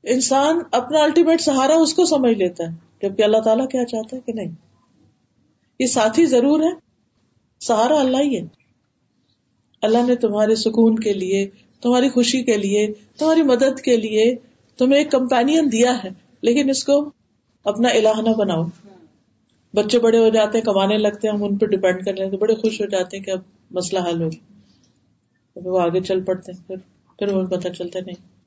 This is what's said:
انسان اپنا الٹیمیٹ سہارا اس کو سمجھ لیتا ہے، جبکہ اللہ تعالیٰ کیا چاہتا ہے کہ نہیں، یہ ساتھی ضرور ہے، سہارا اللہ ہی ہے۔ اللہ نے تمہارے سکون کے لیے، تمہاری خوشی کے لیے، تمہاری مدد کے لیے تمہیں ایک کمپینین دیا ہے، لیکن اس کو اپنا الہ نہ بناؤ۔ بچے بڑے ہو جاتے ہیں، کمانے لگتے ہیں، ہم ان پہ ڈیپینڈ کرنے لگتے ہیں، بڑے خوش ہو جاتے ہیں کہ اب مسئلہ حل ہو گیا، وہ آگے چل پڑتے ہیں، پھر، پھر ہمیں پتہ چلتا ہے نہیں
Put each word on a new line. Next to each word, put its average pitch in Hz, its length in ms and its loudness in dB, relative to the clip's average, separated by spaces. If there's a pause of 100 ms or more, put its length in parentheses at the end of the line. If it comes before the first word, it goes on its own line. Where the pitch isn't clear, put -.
انسان 269 560 0 (120)
اپنا 285 320 0
الٹیمیٹ 320 380 2
سہارا 277 320 2
اس 320 200 4
کو 359 120 4
سمجھ 254 320 2
لیتا 180 260 -2
ہے، 165 60 -6 (320)
جبکہ 196 220 0
اللہ 214 140 4
تعالیٰ 220 300 2
کیا 254 180 -2
چاہتا 226 300 -8
ہے 254 100 -12
کہ 226 80 -8
نہیں، 185 180 -8 (1300)
یہ 262 60 0
ساتھی 240 400 2
ضرور 269 340 2
ہے، 320 120 0 (880)
سہارا 240 400 0
اللہ 262 180 0
ہی 277 200 0
ہے۔ 170 80 -8 (1400)
اللہ 233 260 2
نے 247 80 2
تمہارے 214 400 0
سکون 226 400 2
کے 220 180 -2
لیے، 196 360 -2 (320)
تمہاری 247 280 2
خوشی 247 340 0
کے 226 140 0
لیے، 208 360 -2 (240)
تمہاری 320 260 2
مدد 262 360 2
کے 247 180 2
لیے 220 380 0 (420)
تمہیں 269 220 4
ایک 294 120 0
کمپینین 269 600 2
دیا 240 320 0
ہے، 185 60 -10 (320)
لیکن 269 280 2
اس 269 140 -2
کو 294 260 0 (560)
اپنا 220 240 0
الہ 220 320 2
نہ 226 140 2
بناؤ۔ 180 280 -2 (1120)
بچے 220 240 0
بڑے 233 180 4
ہو 226 120 4
جاتے 214 280 0
ہیں، 226 80 -2
کمانے 196 320 0
لگتے 208 300 -2
ہیں، 214 80 -2
ہم 208 80 -4
ان 202 140 -4
پہ 220 80 0
ڈیپینڈ 185 400 -2
کرنے 190 140 -6
لگتے 190 120 -4
ہیں، 196 100 -4
بڑے 220 140 0
خوش 220 260 -4
ہو 202 40 -2
جاتے 185 320 -6
ہیں 196 60 -14
کہ 190 80 -10
اب 185 80 -6 (320)
مسئلہ 180 280 -4
حل 170 220 -4
ہو 160 100 -4
گیا، - 280 -20 (960)
وہ 180 240 -4
آگے 175 220 0
چل 185 220 -4
پڑتے 185 280 -6
ہیں، 180 160 -20
پھر، 190 80 -12 (440)
پھر 202 140 -4
ہمیں 185 240 -2
پتہ 180 100 -6
چلتا 175 320 -10
ہے 185 60 -10
نہیں 180 220 -18 (200)